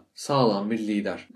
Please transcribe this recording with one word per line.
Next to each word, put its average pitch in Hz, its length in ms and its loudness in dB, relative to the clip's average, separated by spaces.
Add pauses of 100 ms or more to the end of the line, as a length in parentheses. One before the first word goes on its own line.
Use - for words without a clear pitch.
(140)
sağlam 110 560 2
bir 113 80 0
lider. 101 580 -4